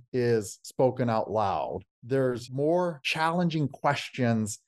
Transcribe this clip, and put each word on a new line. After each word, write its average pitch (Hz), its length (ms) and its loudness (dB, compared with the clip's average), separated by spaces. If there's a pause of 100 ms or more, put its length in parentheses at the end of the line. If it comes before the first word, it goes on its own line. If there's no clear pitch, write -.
(140)
is 117 500 0
spoken 127 460 0
out 110 220 0
loud. 95 480 0 (240)
There's 123 480 -2
more 160 520 0
challenging 160 640 0
questions 117 1000 -2